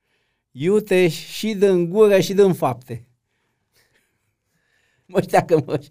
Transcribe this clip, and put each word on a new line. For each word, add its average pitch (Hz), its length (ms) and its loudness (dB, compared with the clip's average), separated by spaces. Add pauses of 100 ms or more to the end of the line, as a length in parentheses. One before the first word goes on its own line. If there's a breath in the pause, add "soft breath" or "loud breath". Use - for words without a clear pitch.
(520)
iute 185 560 0
și - 460 -8
din 185 360 0
gură 202 300 4
și 190 140 -4
din 190 200 4
fapte. 123 540 -6 (2000)
Mă 180 140 -2
știa - 240 0
că 160 200 2
mă, 139 140 -6 (120)